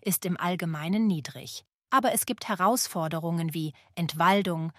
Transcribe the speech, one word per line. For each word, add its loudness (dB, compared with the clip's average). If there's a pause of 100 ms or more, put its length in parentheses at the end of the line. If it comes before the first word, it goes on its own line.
ist -2
im 0
Allgemeinen 0
niedrig, -4 (260)
aber 4
es 0
gibt -6
Herausforderungen 0
wie -4 (200)
Entwaldung, 2